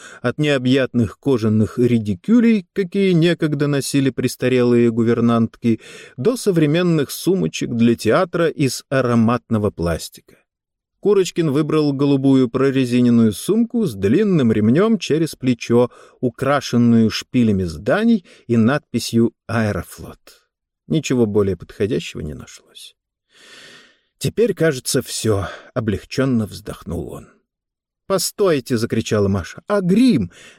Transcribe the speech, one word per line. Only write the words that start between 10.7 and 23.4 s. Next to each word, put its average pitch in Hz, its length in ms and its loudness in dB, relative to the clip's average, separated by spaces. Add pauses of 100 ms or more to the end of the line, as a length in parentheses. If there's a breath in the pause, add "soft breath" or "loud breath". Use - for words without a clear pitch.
Курочкин 180 520 0
выбрал 151 420 0
голубую 135 560 2
прорезиненную 123 840 2
сумку 226 540 -2
с 127 80 -4
длинным 127 580 2
ремнём 139 460 2
через 156 380 -2
плечо, 120 540 0 (300 loud breath)
украшенную 120 920 2
шпилями 107 520 0
зданий 151 640 0 (220 soft breath)
и 117 100 0
надписью 117 720 0 (160)
«Аэрофлот». - 1000 -8 (380)
Ничего 135 400 0
более 101 280 0
подходящего - 640 -6
не 76 140 -10
нашлось. - 600 -20 (1200 loud breath)